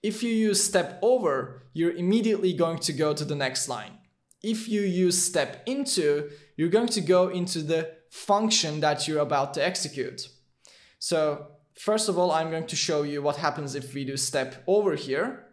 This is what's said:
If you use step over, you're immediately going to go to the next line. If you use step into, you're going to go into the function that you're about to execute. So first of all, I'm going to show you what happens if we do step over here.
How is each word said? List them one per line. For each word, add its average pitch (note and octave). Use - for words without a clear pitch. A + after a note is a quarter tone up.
If A3
you A#3
use A3
step -
over, F3
you're E3+
immediately G3
going E3
to -
go D3+
to D3+
the D3
next C3+
line. G#2+
If A3
you G#3
use F#3
step -
into, D#3
you're D#3+
going A3+
to A3
go F3+
into F3+
the D#3+
function G3+
that D3
you're D3+
about C#3+
to D3
execute. D#3
So D3+
first G#3+
of F3
all, F3+
I'm D#3+
going D#3+
to D#3
show D3+
you D3
what C#3+
happens D3
if B2+
we C#3
do C3+
step C3
over G3
here. C#3+